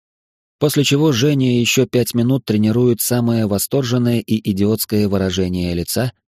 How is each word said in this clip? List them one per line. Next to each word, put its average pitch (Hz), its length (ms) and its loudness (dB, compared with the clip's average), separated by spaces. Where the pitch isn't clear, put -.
После 147 240 0
чего 147 280 2
Женя 131 480 2
еще 120 280 0
пять - 260 -2
минут 123 320 0
тренирует 110 560 2
самое 117 460 0
восторженное 120 720 -2
и 110 320 -2
идиотское 104 560 0
выражение 90 640 -2
лица, 107 400 -4